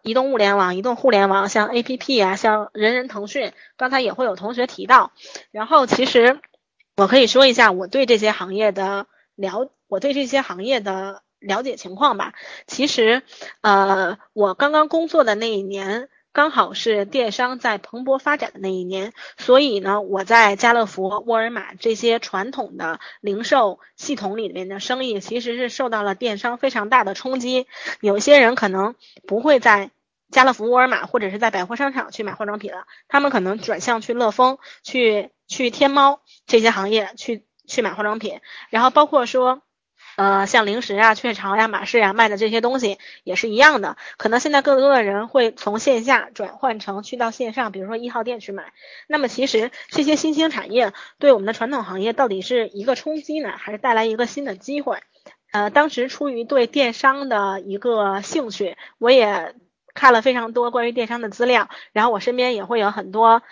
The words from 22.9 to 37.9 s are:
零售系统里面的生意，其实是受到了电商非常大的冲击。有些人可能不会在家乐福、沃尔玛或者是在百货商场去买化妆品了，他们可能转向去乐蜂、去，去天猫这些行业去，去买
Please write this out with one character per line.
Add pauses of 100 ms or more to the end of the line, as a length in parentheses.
零
售 (160)
系
统
里
面
的
生
意，
其
实
是
受
到
了
电
商
非
常
大
的
冲
击。 (360)
有
些
人
可
能 (320)
不
会
在 (400)
家
乐
福、
沃
尔
玛
或
者
是
在
百
货
商
场
去
买
化
妆
品
了， (220)
他
们
可
能
转
向
去
乐
蜂、 (260)
去， (160)
去
天
猫 (240)
这
些
行
业
去， (220)
去
买